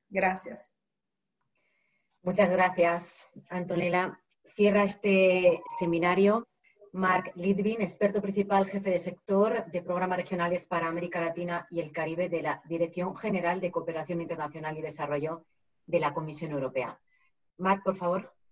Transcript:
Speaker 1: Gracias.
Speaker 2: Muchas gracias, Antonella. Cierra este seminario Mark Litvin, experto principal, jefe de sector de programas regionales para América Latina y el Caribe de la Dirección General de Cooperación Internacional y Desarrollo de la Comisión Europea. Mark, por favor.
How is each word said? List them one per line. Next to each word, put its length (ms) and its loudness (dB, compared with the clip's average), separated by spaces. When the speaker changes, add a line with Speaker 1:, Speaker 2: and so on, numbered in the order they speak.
Speaker 1:
Gracias. 640 -2
Speaker 2:
Muchas 260 4
gracias, 760 2
Antonella. 680 0
Cierra 280 6
este 760 4
seminario 720 4
Mark 420 0
Litvin, 480 0
experto 360 0
principal, 480 2
jefe 220 -4
de 100 2
sector 720 0
de 120 -4
programas 340 -2
regionales 480 -2
para 220 -2
América 340 -4
Latina 480 -4
y 100 -4
el 120 -6
Caribe 360 -4
de 140 -4
la 240 -4
Dirección 500 -4
General 460 -2
de 100 -4
Cooperación 480 -6
Internacional 580 -8
y 40 -8
Desarrollo 640 -6
de 140 0
la 120 0
Comisión 400 -8
Europea. 480 -4
Mark, 260 0
por 120 0
favor. 380 -2